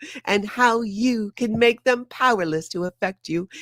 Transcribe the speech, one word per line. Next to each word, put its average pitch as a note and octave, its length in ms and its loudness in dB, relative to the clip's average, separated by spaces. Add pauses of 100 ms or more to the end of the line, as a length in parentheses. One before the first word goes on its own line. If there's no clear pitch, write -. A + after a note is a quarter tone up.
(240)
and G3+ 240 0
how A#3 340 2
you A3 540 -2
can A3 220 -2
make A#3 260 4
them B3 220 0
powerless F3+ 640 0
to F3 140 -4
affect F#3 440 -6
you E3+ 200 -4 (140)